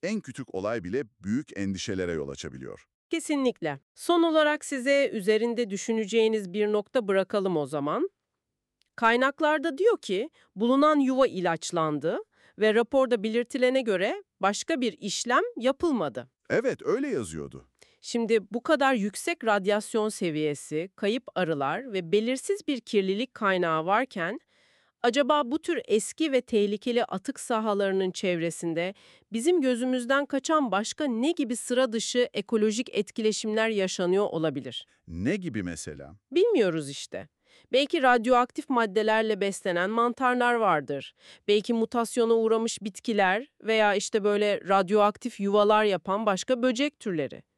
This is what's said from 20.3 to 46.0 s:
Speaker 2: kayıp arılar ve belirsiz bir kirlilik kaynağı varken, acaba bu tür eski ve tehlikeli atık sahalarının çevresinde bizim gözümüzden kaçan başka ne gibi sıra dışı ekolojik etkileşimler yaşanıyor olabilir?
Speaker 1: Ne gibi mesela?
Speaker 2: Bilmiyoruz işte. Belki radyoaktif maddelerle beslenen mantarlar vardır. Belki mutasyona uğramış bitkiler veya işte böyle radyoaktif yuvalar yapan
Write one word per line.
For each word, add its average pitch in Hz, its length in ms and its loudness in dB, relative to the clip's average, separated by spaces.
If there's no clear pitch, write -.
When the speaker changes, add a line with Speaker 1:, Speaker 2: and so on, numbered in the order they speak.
Speaker 2:
kayıp 220 280 -2
arılar 165 580 -2
ve 175 180 -4
belirsiz 254 560 0
bir 277 120 -2
kirlilik 202 540 -2
kaynağı 175 520 0
varken, 208 540 -2
acaba 254 500 2
bu 311 100 -2
tür 320 240 -2
eski 277 460 0
ve 262 100 2
tehlikeli 214 640 0
atık - 340 -8
sahalarının 202 720 0
çevresinde 170 840 -4
bizim 294 300 2
gözümüzden 254 640 0
kaçan 277 460 0
başka 208 340 -2
ne 254 260 0
gibi 247 240 -2
sıra 247 380 0
dışı 240 400 0
ekolojik 214 580 0
etkileşimler 214 800 0
yaşanıyor 190 560 0
olabilir? 147 640 -4
Speaker 1:
Ne 92 280 -2
gibi 151 280 -6
mesela? 76 520 -10
Speaker 2:
Bilmiyoruz 233 580 2
işte. - 380 -12
Belki 277 320 2
radyoaktif 247 680 2
maddelerle 220 720 0
beslenen 190 480 -2
mantarlar 240 640 0
vardır. 151 600 0
Belki 208 260 2
mutasyona 226 600 0
uğramış 226 480 0
bitkiler 202 640 0
veya 214 320 2
işte 208 280 -2
böyle 208 440 2
radyoaktif 202 720 2
yuvalar 208 440 4
yapan 196 420 0